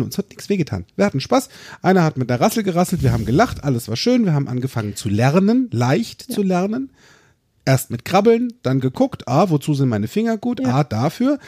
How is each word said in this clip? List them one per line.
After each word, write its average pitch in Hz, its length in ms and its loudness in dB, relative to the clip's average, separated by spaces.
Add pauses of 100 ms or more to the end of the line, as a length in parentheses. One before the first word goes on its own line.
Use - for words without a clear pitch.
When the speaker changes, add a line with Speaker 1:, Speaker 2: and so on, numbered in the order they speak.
Speaker 1:
uns - 140 -4
hat - 140 -6
nichts - 180 -20
wehgetan. 147 380 -2 (100)
Wir 190 80 2
hatten 202 160 0
Spaß. 254 300 0 (320)
Einer 185 200 4
hat 156 140 0
mit 123 140 -2
einer 123 100 0
Rassel 220 220 2
gerasselt. 175 400 0
Wir 127 100 2
haben 110 140 -2
gelacht. 175 360 0
Alles 123 260 -2
war 104 80 -4
schön. 240 280 2
Wir 180 80 2
haben 139 160 0
angefangen 120 480 -4
zu - 140 -4
lernen, 190 600 2
leicht 127 600 -2
Speaker 2:
Ja. 233 60 -10
Speaker 1:
zu 208 60 0
lernen. 202 460 -2 (760)
Erst 135 240 2
mit 117 160 -8
Krabbeln, 233 560 2
dann 131 180 0
geguckt, - 480 -2
ah, 165 220 2
wozu 151 240 0
sind 135 160 2
meine 107 180 -2
Finger 226 300 -2
gut? 123 220 -4
Speaker 2:
Ja. 254 180 0
Speaker 1:
Ah, 151 60 2
dafür, 160 640 -2